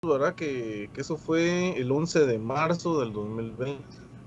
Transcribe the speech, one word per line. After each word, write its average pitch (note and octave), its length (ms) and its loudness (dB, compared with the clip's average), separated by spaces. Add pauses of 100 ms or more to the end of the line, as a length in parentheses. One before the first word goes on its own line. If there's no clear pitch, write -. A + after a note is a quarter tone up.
¿verdad? D3+ 280 4
Que, A2+ 600 -4
que C3 80 -8
eso D3+ 160 -4
fue F3 600 2
el B2+ 140 0
once D#3 340 4
de A#2 120 2
marzo D#3+ 640 0
del A2+ 120 -2
dos G#2 160 -4
mil A2+ 240 -6
veinte. C3 440 -8 (300)